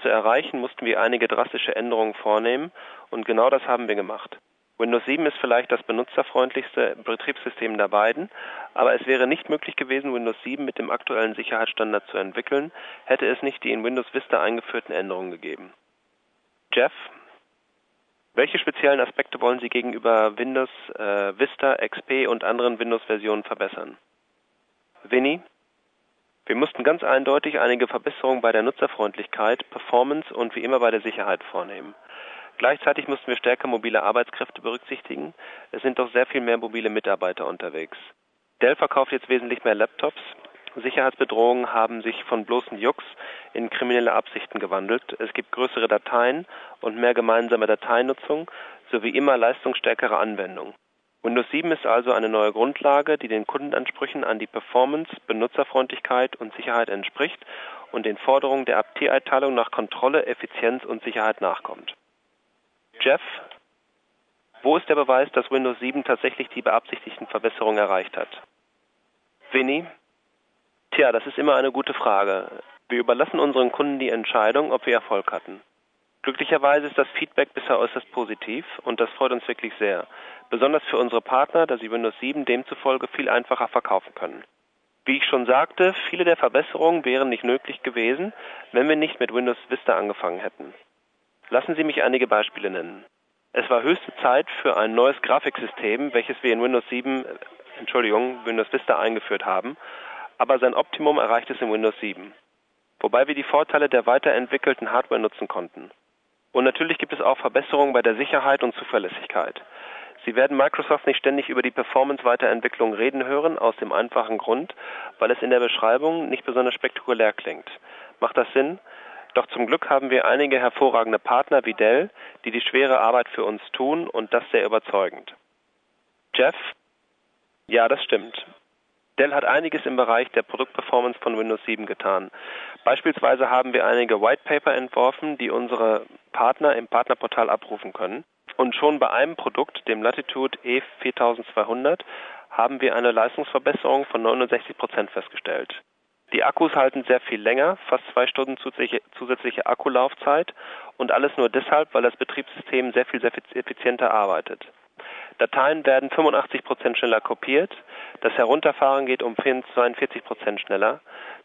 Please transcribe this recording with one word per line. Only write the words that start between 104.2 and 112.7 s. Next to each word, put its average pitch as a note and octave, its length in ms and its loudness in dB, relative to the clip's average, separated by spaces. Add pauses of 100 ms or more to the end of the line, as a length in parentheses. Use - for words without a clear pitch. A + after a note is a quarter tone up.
Hardware A#2+ 300 0
nutzen G#2+ 260 -4
konnten. - 460 -10 (580)
Und B2+ 140 2
natürlich D#3+ 340 0
gibt - 140 -6
es C#3+ 80 -8
auch - 180 4
Verbesserungen C#3 540 2
bei B2 100 4
der A2+ 140 4
Sicherheit C#3 480 2
und A#2+ 100 -2
Zuverlässigkeit. - 880 -4 (640)
Sie A#2 100 -4
werden C3+ 220 4
Microsoft C#3+ 500 2
nicht C#3 120 2
ständig C#3 300 0
über B2+ 140 0
die B2 80 0
Performance-Weiterentwicklung B2 1200 2